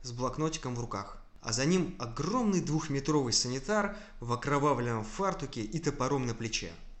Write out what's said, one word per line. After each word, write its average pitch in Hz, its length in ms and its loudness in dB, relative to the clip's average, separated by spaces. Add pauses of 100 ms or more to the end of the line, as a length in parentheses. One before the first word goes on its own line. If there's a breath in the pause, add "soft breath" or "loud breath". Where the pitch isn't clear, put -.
с 127 100 -10
блокнотиком 127 600 -2
в 120 60 -4
руках, 104 440 -6 (180)
а 113 120 -2
за 127 120 2
ним 175 340 2
огромный 185 600 2
двухметровый 139 720 2
санитар 202 640 0 (240 loud breath)
в 120 140 0
окровавленном 120 720 2
фартуке 160 560 -2
и 107 160 -2
топором 135 480 2
на 117 80 0
плече. 110 400 -4 (260)